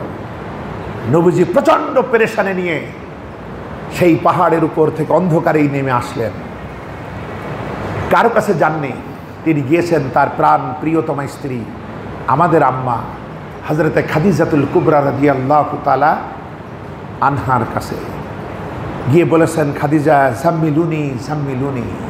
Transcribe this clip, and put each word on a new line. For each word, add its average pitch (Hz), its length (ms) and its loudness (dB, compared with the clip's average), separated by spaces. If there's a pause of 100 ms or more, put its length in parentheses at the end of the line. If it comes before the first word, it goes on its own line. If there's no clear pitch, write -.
(1120)
নবীজি 175 320 4
প্রচণ্ড 262 680 2
পেরেশানি 214 440 0
নিয়ে 175 320 -4 (1120)
সেই 175 240 6
পাহাড়ের 165 420 4
উপর 156 320 2
থেকে 151 160 0
অন্ধকারেই 160 560 4
নেমে 135 220 0
আসলেন। 120 400 -2 (1800)
কারো 190 180 4
কাছে 214 260 2
যাননি, 156 380 0 (520)
তিনি 151 180 2
গিয়েছেন 165 380 2 (140)
তার 139 120 4 (100)
প্রাণ 147 440 2
প্রিয়তমা 156 460 -2
স্ত্রী, 127 340 -8 (680)
আমাদের 156 360 4
আম্মা 127 360 2 (680)
হযরতে 156 340 2
খাদিজাতুল 156 720 2
কুবরা 151 320 4
রাদিয়াল্লাহু 139 800 2
তাআলা 143 320 4 (1040)
আনহার 127 400 0 (140)
কাছে - 200 -6 (1160)
গিয়ে 165 120 8
বলেছেন, 156 560 2
"খাদিজা, 143 520 4 (100)
জাম্মিলুনি, 156 840 0
জাম্মিলুনি, 139 560 -4 (280)